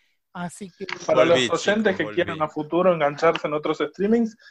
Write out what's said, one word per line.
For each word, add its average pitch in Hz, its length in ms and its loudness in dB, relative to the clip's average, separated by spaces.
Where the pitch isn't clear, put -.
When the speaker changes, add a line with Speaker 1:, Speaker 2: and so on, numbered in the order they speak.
Speaker 1:
Así 175 400 -12
que - 160 -14
Speaker 2:
Para 160 200 4
Speaker 3:
Volví, 160 220 4
Speaker 2:
los - 200 -2
oyentes 208 260 2
Speaker 3:
chicos, 190 40 -4
Speaker 2:
que 175 80 -2
Speaker 3:
volví. 104 100 -8
Speaker 2:
quieran 170 260 -2
a 156 80 -2
futuro 165 420 0
engancharse 160 560 0
en 151 60 -4
otros 151 240 -2
streamings, 220 580 0